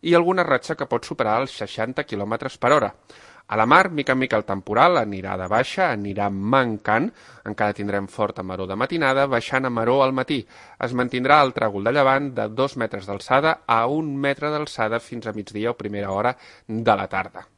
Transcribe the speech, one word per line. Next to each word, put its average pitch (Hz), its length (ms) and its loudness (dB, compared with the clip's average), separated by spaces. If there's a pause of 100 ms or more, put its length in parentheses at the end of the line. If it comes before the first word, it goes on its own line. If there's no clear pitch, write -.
i 170 100 2
alguna 170 320 4
ratxa 147 320 0
que 139 140 -6
pot 120 180 -2
superar 110 320 0
els 135 160 -6
seixanta 117 480 -6
quilòmetres 110 560 -6
per 135 160 4
hora. 107 140 2 (580)
A 107 80 -4
la 110 80 4
mar, 170 240 6
mica 143 240 -2
en 131 80 2
mica 131 160 0
el 107 80 0
temporal 117 560 2
anirà 98 400 -4
de 92 80 -4
baixa, 127 440 0
anirà 101 360 -2
mancant, 110 800 2 (400)
encara 104 280 0
tindrem 101 360 -4
forta 104 320 -4
maró 92 240 -6
de 95 80 -6
matinada, 135 520 2
baixant 131 360 0
a 127 80 -2
maró 127 320 2
al 131 80 2
matí. 131 300 -2 (420)
Es 120 80 -4
mantindrà 123 520 2
el 127 120 -2
tràgol 101 320 -2
de 127 80 0
llevant 135 400 2
de 110 100 -2 (140)
dos 135 200 0
metres 101 280 -6
d'alçada 135 560 0
a 113 240 2
un 151 320 -2
metre 143 320 -2
d'alçada 120 480 -2
fins 113 280 -10
a 107 80 -6
migdia 107 360 -4
o - 80 -8
primera 101 320 -6
hora 110 220 0 (340)
de 110 320 2
la 95 80 -6
tarda. 95 380 -8 (120)